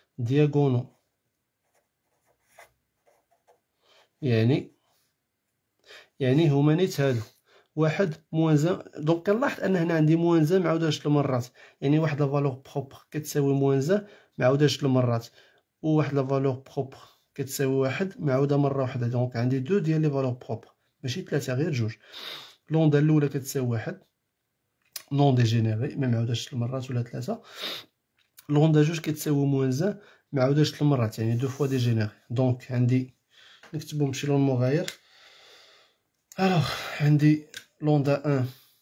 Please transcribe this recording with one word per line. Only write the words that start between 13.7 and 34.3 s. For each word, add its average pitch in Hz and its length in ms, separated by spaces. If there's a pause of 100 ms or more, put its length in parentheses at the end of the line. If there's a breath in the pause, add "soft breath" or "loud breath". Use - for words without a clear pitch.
زان 196 260 (300 loud breath)
معاودة 139 280
جوج 143 200
المرات. 123 420 (540 soft breath)
وواحد 151 320
لا 135 140
فالور 135 260
بروبر - 440 (380)
كتساوي 135 400
واحد 135 460
معاودة 143 360
مرة 139 260
وحدة. 123 240
دونك 123 280
عندي 127 240
دو 180 200
ديال 156 220
لي 151 80
فالور 135 220
بروبر، 120 360 (360)
ماشي 139 180
ثلاثة، 139 320
غير 151 180
جوج. 113 220 (760 loud breath)
لوندا 151 300
الأولى 151 300
كتساوي 131 380
واحد، 117 360 (1080)
نون 139 240
ديجينيري، 113 600
ما 135 120
معاوداش 117 380
جوج - 80
المرات 127 360
ولا 120 140
ثلاثة. 131 380 (1080 loud breath)
لوندا 151 340
جوج 160 160
كتساوي 151 460
موان 135 260
زان 180 280 (320 loud breath)
معاودة 143 320
جوج - 180
المرات، 123 380
يعني 113 160
دو 131 120
فوا 135 200
ديجينيري. 120 420 (200)
دونك 127 420
عندي 123 420 (600 loud breath)
نكتبهم 147 380
بشي 131 160
لون 139 140